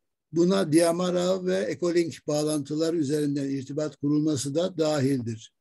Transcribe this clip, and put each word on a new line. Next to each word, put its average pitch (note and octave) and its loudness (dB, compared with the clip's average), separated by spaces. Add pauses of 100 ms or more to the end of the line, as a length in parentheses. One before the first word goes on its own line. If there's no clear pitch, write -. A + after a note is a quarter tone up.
(320)
Buna F3 2
Diamara F3+ 2
ve F#3 0
Ecolink E3+ -2
bağlantılar D3+ -2
üzerinden C#3+ -2
irtibat C#3 -6
kurulması D3 0
da F3+ -2
dahildir. C3+ 0